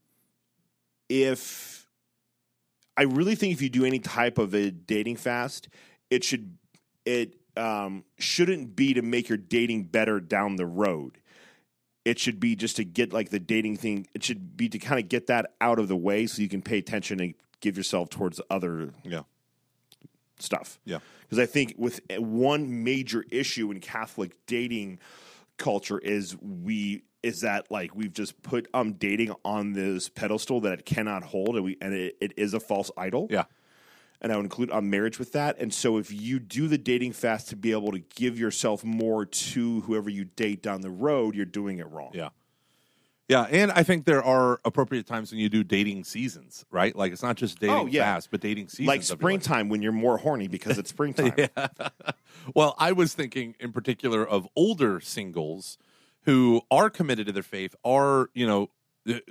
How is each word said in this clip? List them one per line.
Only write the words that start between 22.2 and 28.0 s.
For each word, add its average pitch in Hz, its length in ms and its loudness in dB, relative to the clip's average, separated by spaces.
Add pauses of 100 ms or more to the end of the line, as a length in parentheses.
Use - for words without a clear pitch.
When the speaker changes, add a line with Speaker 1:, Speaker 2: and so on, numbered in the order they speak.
Speaker 1:
major 123 480 -2
issue 120 400 -2
in 95 100 -10
Catholic 110 540 -8 (120)
dating 117 520 -4 (600)
culture 101 400 -2
is 98 420 -4
we, 101 640 -6 (200)
is 110 200 -4
that, 104 280 -2
like, 90 240 -6
we've 104 200 -6